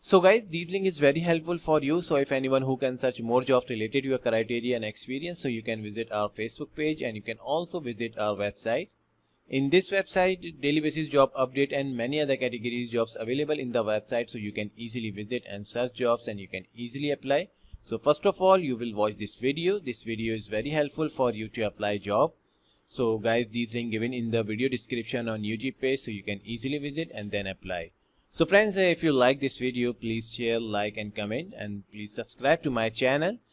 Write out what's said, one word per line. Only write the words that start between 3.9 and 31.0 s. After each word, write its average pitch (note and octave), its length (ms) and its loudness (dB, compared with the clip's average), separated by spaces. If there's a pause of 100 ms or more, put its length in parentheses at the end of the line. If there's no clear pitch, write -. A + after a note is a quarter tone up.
to C3+ 60 -4
your B2+ 80 2
criteria A#2 600 0
and A2 80 -2
experience, C#3 540 -8
so C#3 100 -2
you A2+ 120 -4
can A2 220 -6
visit G#2+ 280 -6
our G#2 180 0
Facebook A2+ 460 -8
page D3+ 260 -2
and A#2 140 -4
you G#2 60 -8
can A2 160 -8
also E3 420 -4
visit A#2 380 -6
our G#2+ 180 0
website. A2 520 -2 (640)
In C3+ 200 2
this F#3 180 4
website, F3+ 720 0
daily C#3+ 180 2
basis D3+ 280 -2
job C3+ 260 6
update C3+ 420 0
and C#3 220 -2
many C3+ 240 0
other C#3 160 2
categories A#2+ 540 -4
jobs A2+ 280 0
available C#3+ 380 0
in B2+ 140 -6
the A#2+ 120 2
website, G#2+ 460 0
so - 80 -10
you G#2 140 -6
can G#2 260 -6
easily A2+ 320 -6
visit G#2+ 400 -6
and G2+ 160 -10
search A#2+ 300 -4
jobs A#2 320 2
and G#2 120 -6
you F#2+ 80 -12
can F#2 180 -8 (100)
easily A#2+ 340 -6
apply. C#3 380 0 (340)
So - 160 -8
first D3 300 4
of F#3+ 120 2
all, F#3+ 200 8
you C3 180 -2
will A#2 160 -6
watch G#2 240 2
this G2+ 200 -8
video. E3 420 0
This C3+ 240 -8
video A2+ 320 -2
is G#2 100 -8
very G#2+ 240 -4
helpful D3+ 400 0
for B2+ 220 2
you G#2+ 160 -6
to A2+ 160 -4
apply G#2 340 0
job. G#2 360 2 (540)
So A2+ 300 0
guys, A2+ 340 2
this A2+ 220 -2
link A#2 160 -4
given A2+ 240 -2
in A#2 160 -4
the A2+ 140 2
video A2 260 -2
description A#2+ 580 -4
on A2 140 -4
YouTube A2 400 -4
page, C3+ 200 0
so A2+ 100 -8
you G2+ 100 -8
can G2 240 -8
easily A#2 320 -6
visit D3 340 -6
and G#2 200 -8
then G2+ 160 -2
apply. F2+ 420 -8 (420)
So - 140 2
friends, G3 320 4
uh, G3 40 2
if F3 200 2
you D#3+ 120 2
like C3 260 6
this C3+ 180 -2
video, B2 360 -2
please A2+ 380 -4
share, A#2 280 0
like G#2 360 -2
and G#2 200 -8